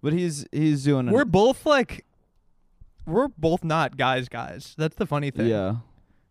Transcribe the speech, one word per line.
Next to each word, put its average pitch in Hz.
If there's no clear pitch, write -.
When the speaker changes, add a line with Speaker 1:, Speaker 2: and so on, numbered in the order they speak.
Speaker 1:
But 147
he's, 165
he's 147
doing 135
Speaker 2:
We're 240
Speaker 1:
an 254
Speaker 2:
both, 202
like, 285
we're 214
both 165
not 156
guys 127
guys. -
That's 156
the 202
funny 147
thing. 113
Speaker 1:
Yeah. 104